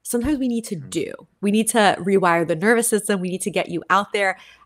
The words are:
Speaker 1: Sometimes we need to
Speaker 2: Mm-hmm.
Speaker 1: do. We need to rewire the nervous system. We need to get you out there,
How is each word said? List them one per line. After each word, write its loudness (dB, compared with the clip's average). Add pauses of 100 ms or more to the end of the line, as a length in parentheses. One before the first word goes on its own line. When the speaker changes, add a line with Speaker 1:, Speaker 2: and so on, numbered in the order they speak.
Speaker 1:
Sometimes -2
we -2
need -2
to -8
Speaker 2:
Mm-hmm. -12
Speaker 1:
do. -4 (280)
We 2
need 2
to 4
rewire 2
the 0
nervous 2
system. -2
We -4
need -6
to -4
get -4
you -6
out 2
there, 0 (280)